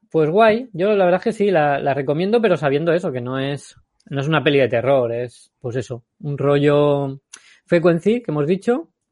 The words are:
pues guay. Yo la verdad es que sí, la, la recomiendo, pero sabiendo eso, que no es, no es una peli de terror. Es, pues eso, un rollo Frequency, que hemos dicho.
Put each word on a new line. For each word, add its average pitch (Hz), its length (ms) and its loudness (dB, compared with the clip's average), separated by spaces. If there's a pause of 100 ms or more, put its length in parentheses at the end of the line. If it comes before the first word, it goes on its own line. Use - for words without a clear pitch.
(100)
pues 156 200 2
guay. 220 420 2
Yo 185 220 0
la 196 100 2
verdad 180 160 2
es - 40 -10
que 226 80 -2
sí, 202 180 0
la, 147 300 2
la 139 140 -2
recomiendo, 156 480 -2
pero 185 140 2
sabiendo 147 360 0
eso, 175 180 -2
que 127 100 -6
no 127 180 -6
es, 139 380 -8 (300)
no 139 140 -6
es 135 80 -4
una 156 160 0
peli 147 140 4
de 127 100 4
terror. 120 440 0
Es, 120 480 -10
pues 120 160 -6
eso, 120 280 -10 (160)
un 143 160 -8
rollo 143 840 0 (460)
Frequency, 175 560 2
que - 80 -10
hemos 147 160 -2
dicho. 233 440 -2 (220)